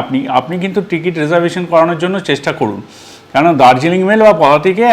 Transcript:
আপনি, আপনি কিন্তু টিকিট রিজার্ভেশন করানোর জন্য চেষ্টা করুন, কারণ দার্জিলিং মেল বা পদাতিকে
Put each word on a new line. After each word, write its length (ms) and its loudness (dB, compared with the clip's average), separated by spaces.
আপনি, 180 -4
আপনি 160 -4
কিন্তু 160 -4
টিকিট 320 -4
রিজার্ভেশন 500 -2
করানোর 300 2
জন্য 140 -2
চেষ্টা 320 -2
করুন, 200 -4
কারণ 180 2
দার্জিলিং 460 4
মেল 180 2
বা 160 6
পদাতিকে 500 2